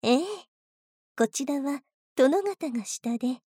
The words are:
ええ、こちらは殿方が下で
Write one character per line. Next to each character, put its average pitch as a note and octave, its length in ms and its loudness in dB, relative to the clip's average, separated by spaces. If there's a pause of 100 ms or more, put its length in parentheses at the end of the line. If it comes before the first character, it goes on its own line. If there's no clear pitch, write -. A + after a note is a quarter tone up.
え B3 200 4
え、 G4 280 -10 (680)
こ A3+ 100 4
ち C4+ 180 -6
ら C#4+ 160 -2
は C#4+ 220 -6 (320)
殿 C#4+ 260 6
方 F#4+ 300 -6
が A#3 140 -4
下 - 320 -6
で B3 300 -4